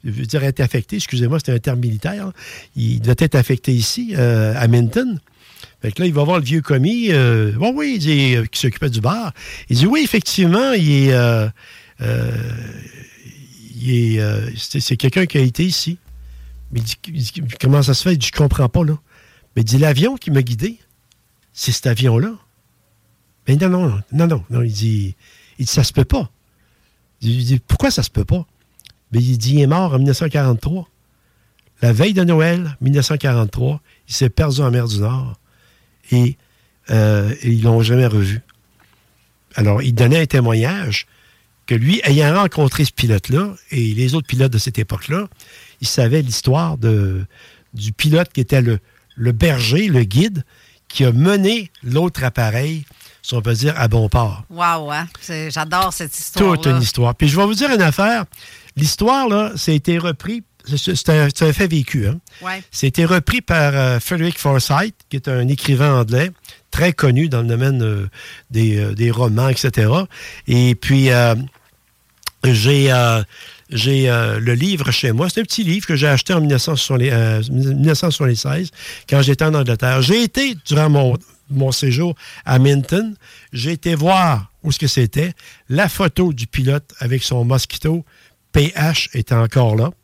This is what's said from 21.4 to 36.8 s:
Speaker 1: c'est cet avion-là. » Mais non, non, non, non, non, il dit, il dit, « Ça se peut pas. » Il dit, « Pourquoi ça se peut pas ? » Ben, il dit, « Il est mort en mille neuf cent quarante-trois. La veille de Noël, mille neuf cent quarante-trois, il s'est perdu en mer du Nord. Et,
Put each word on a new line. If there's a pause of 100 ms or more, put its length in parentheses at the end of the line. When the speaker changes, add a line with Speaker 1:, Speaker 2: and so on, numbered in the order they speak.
Speaker 1:
c'est
cet
avion-là. » (1160)
Mais
non,
non, (100)
non,
non,
non,
il
dit, (440)
il
dit, «
Ça
se
peut
pas. » (920)
Il
dit, «
Pourquoi
ça
se
peut
pas ? » (680)
Ben,
il
dit, «
Il
est
mort
en
mille
neuf
cent
quarante-trois. (920)
La
veille
de
Noël,
mille
neuf
cent
quarante-trois, (260)
il
s'est
perdu
en
mer
du
Nord. (800)
Et, (520)